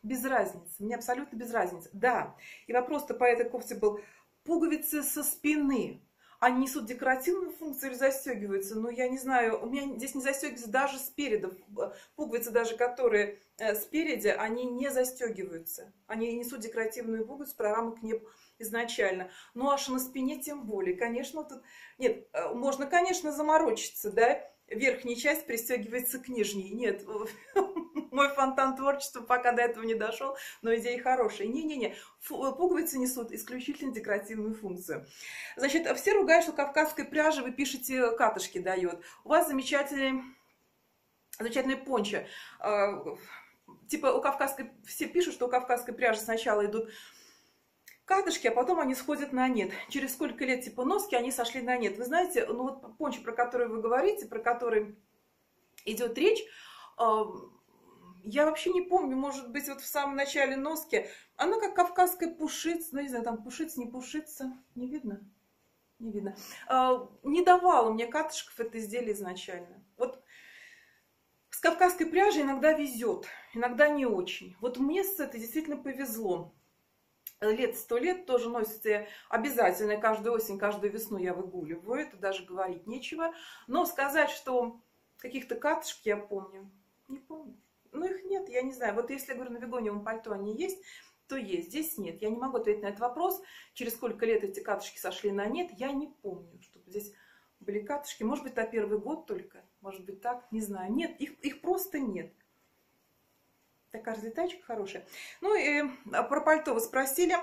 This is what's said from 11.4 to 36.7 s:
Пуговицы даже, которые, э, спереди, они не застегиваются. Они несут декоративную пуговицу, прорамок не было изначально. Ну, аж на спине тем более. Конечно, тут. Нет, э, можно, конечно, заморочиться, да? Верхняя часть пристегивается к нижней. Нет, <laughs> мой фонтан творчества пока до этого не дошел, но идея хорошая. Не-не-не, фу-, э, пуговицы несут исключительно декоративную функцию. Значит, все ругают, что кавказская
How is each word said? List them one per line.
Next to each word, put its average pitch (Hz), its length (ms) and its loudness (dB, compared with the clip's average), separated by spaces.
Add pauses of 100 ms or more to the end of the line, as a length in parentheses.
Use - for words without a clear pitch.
Пуговицы 233 380 -4
даже, 226 240 2
которые, 233 640 2 (180)
э, 214 160 0
спереди, 240 540 0
они 220 360 0
не 247 240 -2
застегиваются. 202 1040 -4 (140)
Они 226 300 -2
несут 240 240 -8
декоративную 226 680 -4
пуговицу, 277 300 -12
прорамок 233 460 -2
не 220 120 -2
было - 160 -8 (300)
изначально. 202 680 0 (240)
Ну, 262 140 0
аж 277 200 2
на 254 100 0
спине 262 420 -2
тем 285 240 -8
более. 190 320 0
Конечно, 247 460 -2
тут. 277 180 -12 (380)
Нет, - 340 2
э, 165 220 -2
можно, 269 320 0
конечно, 349 460 2
заморочиться, 302 800 2
да? 226 280 6 (280)
Верхняя 240 480 0
часть 294 300 2
пристегивается 240 720 -2
к - 80 -14
нижней. 202 420 -2
Нет, 214 340 -2 (500)
<laughs> - 340 0 (300)
мой 277 120 6
фонтан 269 460 2
творчества 277 460 0
пока 247 300 4
до 233 100 4
этого 226 220 0
не 226 100 2
дошел, 226 420 -2 (240)
но 226 140 4
идея 240 260 0
хорошая. 247 460 2
Не-не-не, 277 480 -2 (260)
фу-, 269 240 -6
э, 269 80 0
пуговицы 320 460 2
несут 247 340 -2
исключительно 254 600 -6
декоративную 208 600 -4
функцию. 180 520 -8 (500)
Значит, 277 300 2 (100)
все 392 160 2
ругают, 349 320 8
что 320 80 -2
кавказская 294 540 0